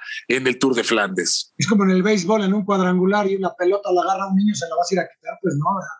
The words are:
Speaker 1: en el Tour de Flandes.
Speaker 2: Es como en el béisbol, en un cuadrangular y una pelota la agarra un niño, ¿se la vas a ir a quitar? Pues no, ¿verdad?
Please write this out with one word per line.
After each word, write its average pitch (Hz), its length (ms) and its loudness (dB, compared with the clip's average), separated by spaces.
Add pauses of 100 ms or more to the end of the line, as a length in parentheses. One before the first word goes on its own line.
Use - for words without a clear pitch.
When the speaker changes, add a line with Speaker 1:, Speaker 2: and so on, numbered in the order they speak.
(280)
Speaker 1:
en 127 180 0
el 127 140 0
Tour 131 140 2
de 113 100 0
Flandes. 98 720 -2
Speaker 2:
Es 139 100 -2
como 202 180 2
en 190 60 4
el 185 140 4
béisbol, 214 400 2
en 190 100 2
un 208 100 0
cuadrangular 190 600 2
y 196 80 -2
una 185 200 -2
pelota 185 360 0
la 180 120 2
agarra 190 260 -2
un 190 80 2
niño, 202 180 2
¿se 170 140 -6
la 160 80 -8
vas 175 140 0
a 190 40 -2
ir 180 60 2
a 165 80 -4
quitar? - 340 -14
Pues 165 140 -2
no, 165 180 -2
¿verdad? 185 140 -6 (120)